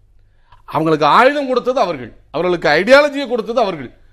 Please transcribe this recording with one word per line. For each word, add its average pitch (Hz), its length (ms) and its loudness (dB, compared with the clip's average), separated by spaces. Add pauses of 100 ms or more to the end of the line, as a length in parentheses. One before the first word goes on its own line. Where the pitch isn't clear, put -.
(680)
அவங்களுக்கு 151 380 0
ஆயுதம் 262 440 2
கொடுத்தது 254 300 -2
அவர்கள், 143 300 -4 (200)
அவர்களுக்கு 170 400 -2
ஐடியாலஜியை 269 560 2
கொடுத்தது 226 340 -4
அவர்கள். 165 280 -4 (240)